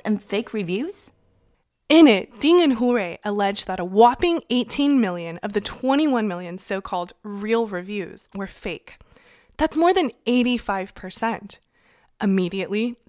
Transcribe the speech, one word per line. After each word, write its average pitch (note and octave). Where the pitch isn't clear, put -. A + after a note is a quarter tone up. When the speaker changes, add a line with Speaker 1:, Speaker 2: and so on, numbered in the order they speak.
Speaker 1:
and -
fake -
reviews? G#3+
Speaker 2:
In D#4
it, -
Ding E4+
and C4+
Hurui A3+
allege G3+
that F#3
a F3
whopping A#3+
eighteen B3+
million F3
of G3+
the G#3
twenty-one C4
million F3+
so-called F#3+
real G#3+
reviews F#3+
were G3
fake. -
That's D#4
more E4+
than F4
eighty-five A#3
percent. -
Immediately, G3